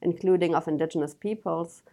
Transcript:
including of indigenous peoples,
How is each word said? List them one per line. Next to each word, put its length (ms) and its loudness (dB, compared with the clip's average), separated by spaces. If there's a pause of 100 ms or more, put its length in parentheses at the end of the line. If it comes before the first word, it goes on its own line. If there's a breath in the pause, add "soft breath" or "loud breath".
including 500 2
of 140 0
indigenous 480 -2
peoples, 680 -6 (100)